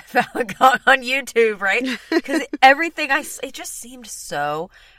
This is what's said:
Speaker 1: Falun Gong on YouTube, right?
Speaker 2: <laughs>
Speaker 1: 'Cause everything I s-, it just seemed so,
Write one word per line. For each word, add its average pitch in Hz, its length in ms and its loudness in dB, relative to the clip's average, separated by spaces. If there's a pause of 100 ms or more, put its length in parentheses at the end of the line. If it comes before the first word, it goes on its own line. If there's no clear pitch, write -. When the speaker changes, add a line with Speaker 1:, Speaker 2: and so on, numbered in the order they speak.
Speaker 1:
Falun 220 500 -4
Gong 254 260 6
on 262 160 4
YouTube, 233 600 0
right? 202 220 0 (260)
Speaker 2:
<laughs> 330 140 0
Speaker 1:
'Cause 285 180 -2 (200)
everything 294 480 4
I 294 100 0
s-, - 220 -10
it 269 120 -10
just 339 200 -14
seemed 247 340 -18
so, 151 600 -6 (300)